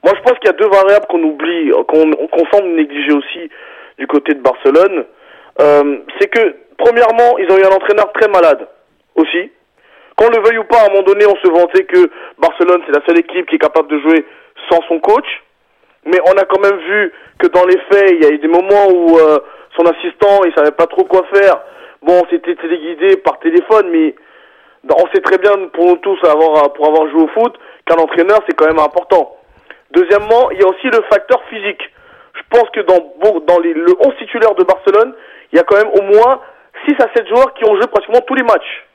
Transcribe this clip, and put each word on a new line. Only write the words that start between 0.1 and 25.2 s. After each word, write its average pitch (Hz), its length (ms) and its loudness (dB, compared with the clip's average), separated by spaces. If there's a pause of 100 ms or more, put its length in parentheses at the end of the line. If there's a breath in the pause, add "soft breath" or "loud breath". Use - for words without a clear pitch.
je - 60 -18
pense 247 160 0
qu'il 220 80 -6
y 190 80 0
a - 20 -6
deux 208 120 0
variables 196 400 2
qu'on 170 140 -4
oublie, 156 480 -4 (180)
qu'on, 156 220 0 (180)
qu'on 170 240 -2
semble 190 240 0
négliger 147 360 -4
aussi 156 380 -8 (480 loud breath)
du 135 80 -10
côté 147 280 -2
de 135 60 -8
Barcelone. 139 640 0 (560 soft breath)
Euh, 143 360 2 (240)
c'est 202 80 0
que, 226 260 -2 (220)
premièrement, 233 640 2
ils 180 120 -4
ont 190 60 4
eu 190 80 4
un 190 100 4
entraîneur 202 380 0
très 214 160 0
malade 175 400 0 (460)
aussi. 170 360 -4 (680 soft breath)
Qu'on 226 120 2
le 233 160 2
veuille 226 140 2
ou 214 60 -6
pas, 226 180 2
à 208 40 4
un - 40 2
moment 196 120 0
donné, 202 240 0
on 196 100 2
se 185 120 0
vantait 175 360 2
que 180 260 2 (300 loud breath)
Barcelone, 175 460 0
c'est 160 60 -4
la 147 140 -2
seule 170 120 2
équipe 170 300 -6
qui 156 80 -2
est - 20 -4
capable 151 300 -2
de 151 120 -4
jouer 156 240 0 (460 soft breath)
sans 170 180 2
son 165 120 -4
coach. 208 260 0 (800)
Mais 175 240 0
on 190 100 4
a 190 60 0
quand 190 160 -2
même 202 180 0
vu 185 340 -4 (260 loud breath)
que 175 100 0
dans 180 160 2
les 180 140 2 (120)
faits, 196 220 4
il 165 100 2
y 151 40 4
a 143 40 6
eu 151 80 -4
des 151 100 -4
moments 196 440 2
où, 165 260 4
euh, 151 220 2 (360 loud breath)
son 170 80 0
assistant, 190 600 0
il 165 100 -2
savait 151 220 0
pas 165 100 0
trop - 180 -2
quoi 180 280 0
faire. 196 240 2 (500 loud breath)
Bon, 175 240 4
c'était 170 240 -4
téléguidé 170 640 -2
par 165 240 -6
téléphone, 180 500 0
mais 160 240 -2 (800 soft breath)
on 165 200 2
sait 190 100 0